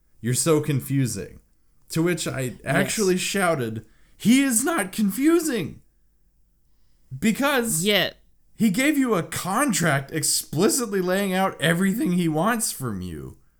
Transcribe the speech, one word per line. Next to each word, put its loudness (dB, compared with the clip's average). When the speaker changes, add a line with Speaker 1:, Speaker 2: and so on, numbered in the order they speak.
Speaker 1:
You're -2
so 2
confusing." -2
To -2
which -2
I -6
Speaker 2:
Yes. -6
Speaker 1:
actually 0
shouted, -2
"He 4
is 0
not -2
confusing." 0
Because 0
Speaker 2:
Yet. 2
Speaker 1:
he 2
gave 2
you 2
a 0
contract 0
explicitly 0
laying 0
out 0
everything 2
he 2
wants 0
from -6
you. -10